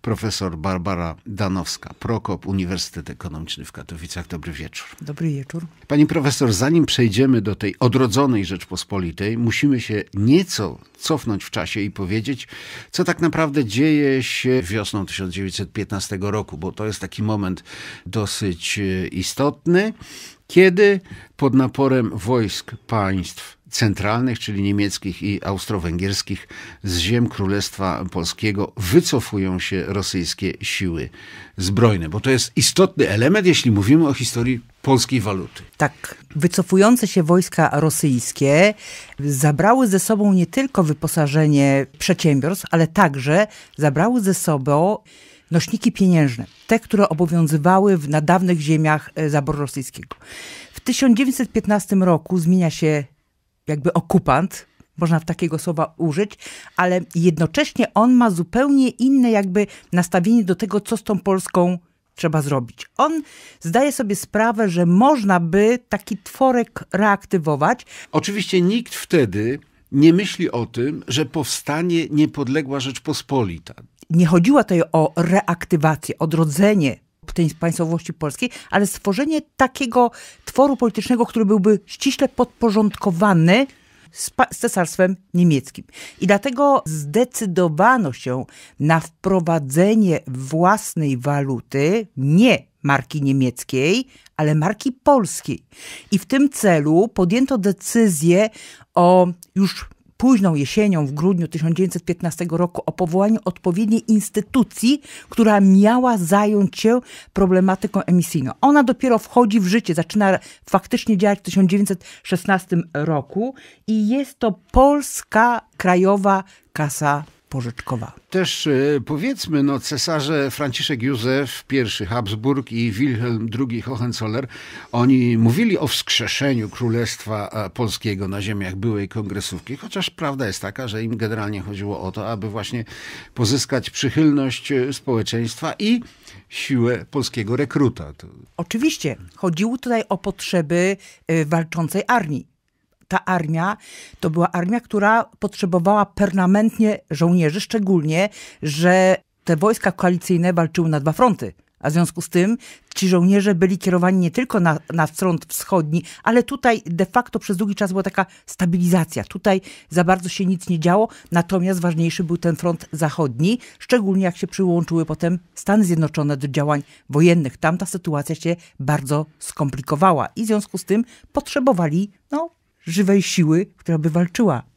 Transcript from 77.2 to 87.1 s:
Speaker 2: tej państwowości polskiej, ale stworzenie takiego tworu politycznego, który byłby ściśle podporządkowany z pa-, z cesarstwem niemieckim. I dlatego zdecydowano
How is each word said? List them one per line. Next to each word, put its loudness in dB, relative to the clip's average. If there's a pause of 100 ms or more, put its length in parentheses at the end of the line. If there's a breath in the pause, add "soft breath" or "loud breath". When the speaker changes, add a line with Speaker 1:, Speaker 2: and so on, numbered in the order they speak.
Speaker 2:
tej 2
państwowości -4
polskiej, -6 (200 loud breath)
ale 2
stworzenie -2 (160)
takiego 2 (340 loud breath)
tworu 2
politycznego, 0
który 0
byłby 4
ściśle -2
podporządkowany 2 (460 soft breath)
z -10
pa-, 2
z -12
cesarstwem 0 (180)
niemieckim. 2 (360 loud breath)
I -2
dlatego 2
zdecydowano 0